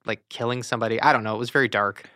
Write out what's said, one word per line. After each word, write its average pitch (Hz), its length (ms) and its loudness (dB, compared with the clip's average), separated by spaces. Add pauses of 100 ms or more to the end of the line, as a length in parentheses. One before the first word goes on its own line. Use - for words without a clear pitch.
like, - 240 -6
killing 120 360 -4
somebody. 113 360 -2
I 147 120 6
don't 123 100 2
know. 110 140 -2
It - 20 -4
was 120 120 -6
very 135 180 4
dark. 101 480 -2